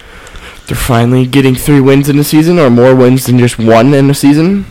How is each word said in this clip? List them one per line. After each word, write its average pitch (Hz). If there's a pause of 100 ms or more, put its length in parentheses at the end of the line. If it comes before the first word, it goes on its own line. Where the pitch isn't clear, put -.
(680)
they're 139
finally 123
getting 131
three 143
wins 139
in 143
a 147
season, 160
or 143
more 120
wins 127
than 123
just 120
one 113
in 139
a 139
season. 160